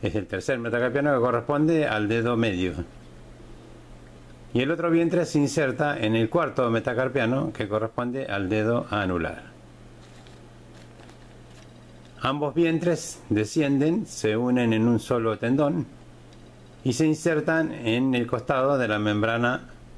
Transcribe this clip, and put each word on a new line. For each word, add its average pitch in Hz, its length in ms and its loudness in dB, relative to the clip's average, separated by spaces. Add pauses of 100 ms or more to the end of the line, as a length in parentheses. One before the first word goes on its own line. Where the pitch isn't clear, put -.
Es 104 120 -2
el 101 140 -4
tercer 120 320 -4
metacarpiano 123 560 0
que 123 40 2
corresponde 143 680 2
al 107 200 0
dedo 117 300 0
medio. 92 360 0 (1800)
Y 120 80 2
el 135 80 0
otro 170 220 0
vientre 170 340 4
se 151 140 0
inserta 143 580 0
en 110 180 0
el 113 140 2
cuarto 131 400 0
metacarpiano, 123 840 0
que 110 140 -4
corresponde 120 600 -4
al 98 220 -4
dedo 110 420 0
anular. 92 540 -2 (2750)
Ambos 143 320 -2
vientres 165 640 0 (100)
descienden, 143 760 2
se 107 320 -2
unen 123 360 2
en 113 140 4
un 117 120 4
solo 113 400 0
tendón 143 480 0 (960)
y 127 100 0
se 156 140 2
insertan 156 640 0
en 120 420 0
el 120 140 0
costado 131 500 0
de 123 100 0
la 107 120 0
membrana 110 680 0 (280)